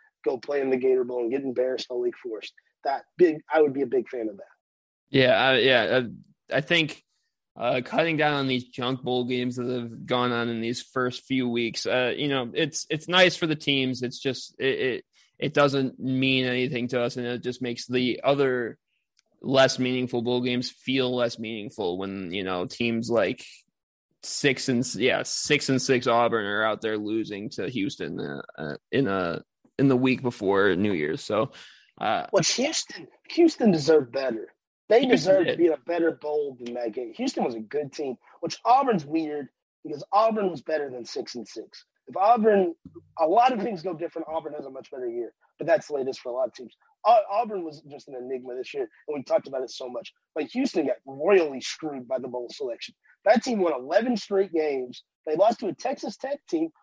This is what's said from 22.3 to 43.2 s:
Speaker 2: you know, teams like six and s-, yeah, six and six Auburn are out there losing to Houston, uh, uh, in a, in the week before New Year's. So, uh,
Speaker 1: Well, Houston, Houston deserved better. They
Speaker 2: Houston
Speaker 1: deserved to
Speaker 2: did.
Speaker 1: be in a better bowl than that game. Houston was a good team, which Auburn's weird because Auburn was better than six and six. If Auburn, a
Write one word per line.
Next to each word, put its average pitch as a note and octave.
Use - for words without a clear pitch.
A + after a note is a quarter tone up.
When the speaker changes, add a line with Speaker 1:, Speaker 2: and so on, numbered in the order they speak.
Speaker 2:
you F#2+
know, F#2
teams A#2
like A2
six -
and B2
s-, -
yeah, A2+
six -
and C3
six B2
Auburn A#2
are G#2
out G#2+
there A2
losing G#2
to F#2+
Houston, F#2+
uh, C#2+
uh, D2
in B2+
a, F2+
in C3+
the C3
week B2+
before G2
New G#2
Year's. D#2
So, G#2
uh, G#2+
Speaker 1:
Well, F#3+
Houston, -
Houston D#4
deserved D3
better. B2
They A3
Speaker 2:
Houston C4
Speaker 1:
deserved F3+
to B2+
Speaker 2:
did. B2+
Speaker 1:
be E3+
in D#3+
a -
better E3
bowl D3
than A#2+
that A#2+
game. B2
Houston B3+
was B2+
a A2+
good C#3
team, C#3
which E3
Auburn's A#3+
weird D3+
because D3+
Auburn G#3+
was C#3
better D3+
than B2
six -
and A2+
six. -
If C3
Auburn, G3+
a D#3+